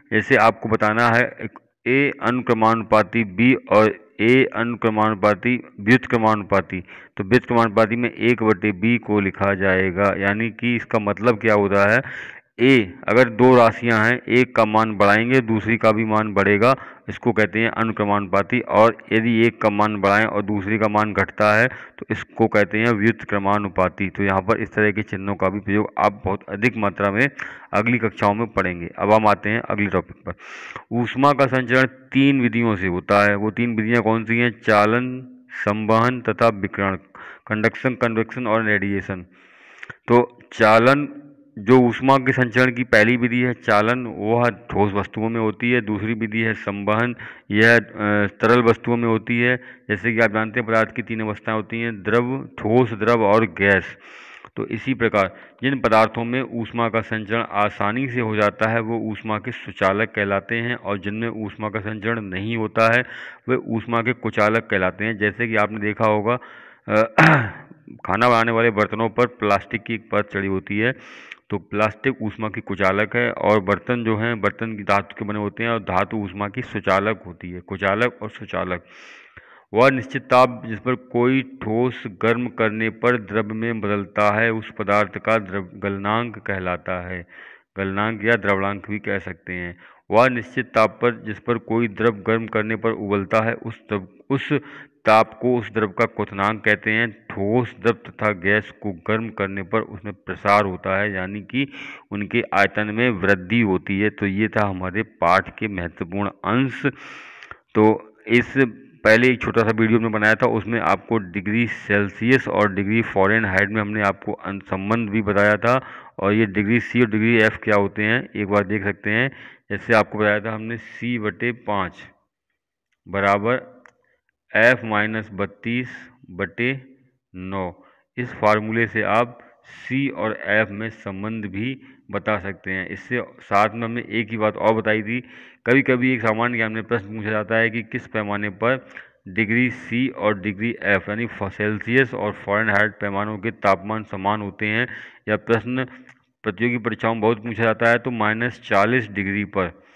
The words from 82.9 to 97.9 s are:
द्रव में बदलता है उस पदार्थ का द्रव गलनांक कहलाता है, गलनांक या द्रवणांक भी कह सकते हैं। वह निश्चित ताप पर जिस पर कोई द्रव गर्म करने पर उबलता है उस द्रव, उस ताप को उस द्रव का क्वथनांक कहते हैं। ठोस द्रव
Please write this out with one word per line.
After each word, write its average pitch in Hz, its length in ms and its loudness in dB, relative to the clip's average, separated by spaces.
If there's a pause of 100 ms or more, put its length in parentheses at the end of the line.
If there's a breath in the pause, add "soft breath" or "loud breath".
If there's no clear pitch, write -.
द्रव 104 360 -4
में 113 280 -6
बदलता 104 600 0
है 113 100 2
उस 110 280 -6
पदार्थ 101 380 0
का 107 200 0
द्रव 95 380 -6
गलनांक 104 640 -4
कहलाता 90 680 -6
है, 90 200 -12 (500 loud breath)
गलनांक 98 460 -4
या 117 120 2
द्रवणांक 98 540 -2
भी 104 100 -6
कह 101 200 -6
सकते 90 340 -14
हैं। 87 240 -10 (340 soft breath)
वह 120 180 6
निश्चित 120 360 -6
ताप 110 360 0
पर 117 240 -2
जिस 104 140 -10
पर 117 180 -2
कोई 113 300 -2
द्रव 110 240 0
गर्म 110 360 -4
करने 110 280 -4
पर 110 160 -4
उबलता 101 540 -2
है 117 80 -2
उस - 360 -12
द्रव, 98 180 -6 (220)
उस 139 240 -4 (520 loud breath)
ताप 110 360 4
को 123 180 0
उस 107 140 -10
द्रव 107 140 -2
का 98 180 0
क्वथनांक 104 600 -4
कहते 107 260 0
हैं। 113 200 -2
ठोस 110 720 -4
द्रव 113 80 2